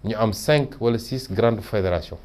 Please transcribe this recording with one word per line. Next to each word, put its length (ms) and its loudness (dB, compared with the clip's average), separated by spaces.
Ñu 120 -2
am 160 2
cinq 480 0
wala 180 2
six 320 -8
grandes 300 2
fédérations. 640 -2